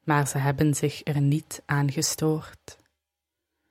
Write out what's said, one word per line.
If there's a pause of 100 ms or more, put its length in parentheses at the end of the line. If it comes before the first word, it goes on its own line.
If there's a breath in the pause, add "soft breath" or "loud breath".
maar
ze
hebben
zich
er
niet
aan
gestoord." (920)